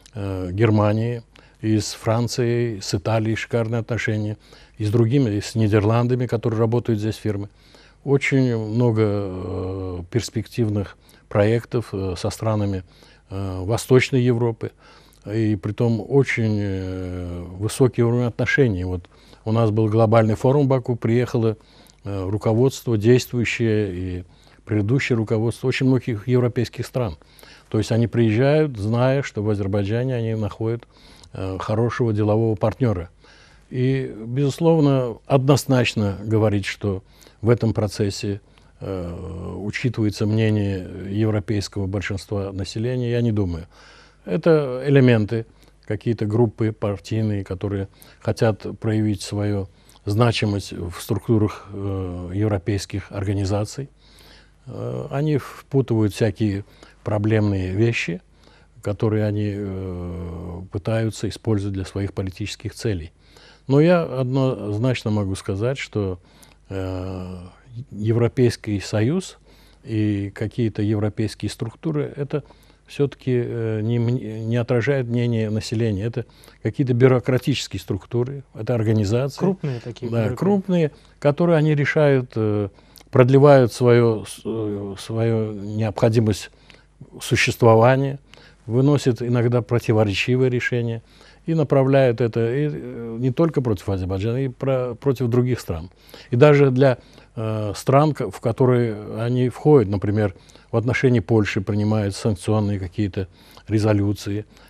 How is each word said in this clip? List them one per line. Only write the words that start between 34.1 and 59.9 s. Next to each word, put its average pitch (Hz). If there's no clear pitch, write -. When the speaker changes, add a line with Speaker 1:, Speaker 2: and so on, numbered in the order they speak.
Speaker 1:
безусловно, 139
однозначно 123
говорить, 107
что 98
в 107
этом 113
процессе, 104
э, 90
учитывается 107
мнение 104
европейского 104
большинства 98
населения, 117
я 120
не 117
думаю. 87
Это 151
элементы, 117
какие-то 110
группы 110
партийные, 104
которые 98
хотят 110
проявить 107
свою 101
значимость 104
в 90
структурах, 107
э, 92
европейских 101
организаций. 101
Э, 120
они 147
впутывают 113
всякие 104
проблемные 104
вещи, 117
которые 107
они, 104
э, 87